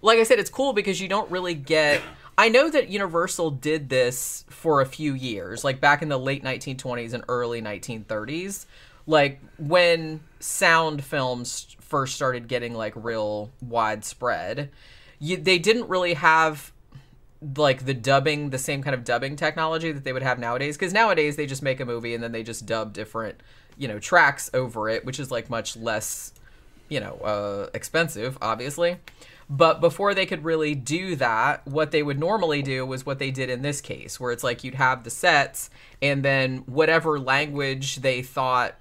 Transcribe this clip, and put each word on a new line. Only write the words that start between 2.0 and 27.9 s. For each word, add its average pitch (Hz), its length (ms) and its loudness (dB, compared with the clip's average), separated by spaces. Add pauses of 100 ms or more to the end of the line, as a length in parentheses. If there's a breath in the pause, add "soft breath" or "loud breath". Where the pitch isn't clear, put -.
I 214 100 6
know 269 220 6
that 294 180 2
Universal 180 640 -2
did 147 380 -2
this 127 580 0
for 151 320 2
a 127 60 4
few 147 280 -4
years, 113 500 -6
like, 135 160 0
back 147 200 6
in 160 80 -4
the 139 100 0
late 139 240 -2
nineteen 131 360 -6
twenties 120 340 -6
and 120 160 -8
early 120 320 -2
nineteen 107 440 -8
thirties, 147 640 -6 (400 soft breath)
like, 143 340 2 (180)
when 160 600 2 (200)
sound 160 640 2
films 127 760 -4
first 135 360 -4
started 123 340 -4
getting, 120 260 -4
like, 110 220 -6
real 107 540 -4 (100)
widespread. 113 1080 -2 (480 loud breath)
You, 165 180 -4
they 180 220 2
didn't 220 300 2
really 180 260 2
have, 160 560 4 (840 loud breath)
like, 135 300 2
the 135 80 0
dubbing, 143 560 2
the 131 80 -4
same 139 240 -4
kind 139 120 -2
of 120 100 -6
dubbing 131 320 -2
technology 160 560 0
that 139 120 -8
they 131 80 -4
would 127 100 -2
have 127 160 0
nowadays, 127 380 -4
'cause 180 160 -4
nowadays 175 440 4
they 151 100 -2
just 135 160 -6
make 135 180 -2
a 127 60 -4
movie 117 280 -4
and 117 80 -6
then 117 100 -8
they 113 100 -6
just 113 240 -10
dub 110 280 -4
different, 107 460 -8 (360 soft breath)
you 143 100 -8
know, 107 120 -6
tracks 147 560 4
over 113 340 -2
it, 113 160 -2
which 131 160 -8
is, 135 100 -8
like, 120 200 -4
much 113 260 -6
less, 113 560 -6 (560 soft breath)
you 143 120 -4
know, - 180 -10
uh, 101 560 -4
expensive, 135 680 -2